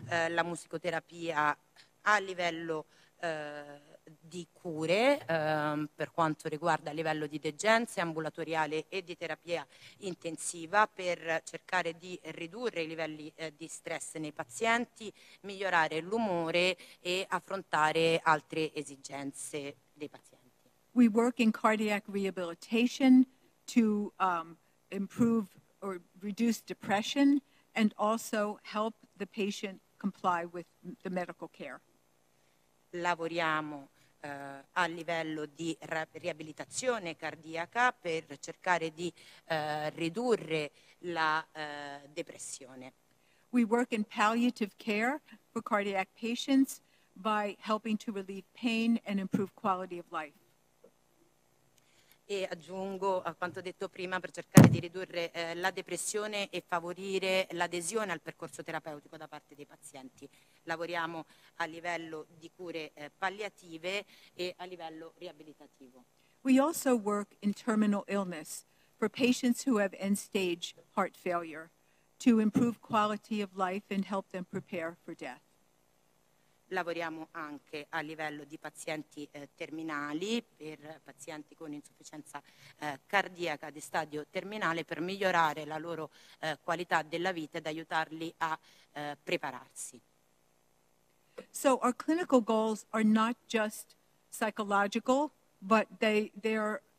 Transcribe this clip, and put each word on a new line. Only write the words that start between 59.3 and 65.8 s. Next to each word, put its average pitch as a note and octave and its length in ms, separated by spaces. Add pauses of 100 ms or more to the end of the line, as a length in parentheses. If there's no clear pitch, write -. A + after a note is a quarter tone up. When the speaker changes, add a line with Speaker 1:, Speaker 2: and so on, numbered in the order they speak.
Speaker 1:
dei C#3+ 100
pazienti. - 640 (360)
Lavoriamo E3 600 (340)
a E3+ 80
livello E3 600 (100)
di D#3+ 160
cure, D#3+ 420
eh, D3 220
palliative F#3+ 880 (300)
e F3+ 220
a F3+ 80
livello E3 540
riabilitativo. D3 840 (380)